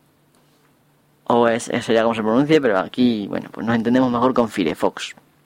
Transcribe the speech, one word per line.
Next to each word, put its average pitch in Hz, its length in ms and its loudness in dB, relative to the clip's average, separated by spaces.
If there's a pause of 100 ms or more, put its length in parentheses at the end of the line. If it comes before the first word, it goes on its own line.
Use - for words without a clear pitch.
(1200)
O 120 240 2
S, - 280 -2
eso 117 180 -2
ya 113 100 4
como 113 100 0
se 110 80 -4
pronuncie, 143 400 2
pero 107 160 2
aquí, 107 480 0
bueno, 92 260 -8
pues - 140 -8
nos 117 100 0
entendemos 120 360 2
mejor 123 240 0
con 120 140 2
Firefox. - 680 -4 (300)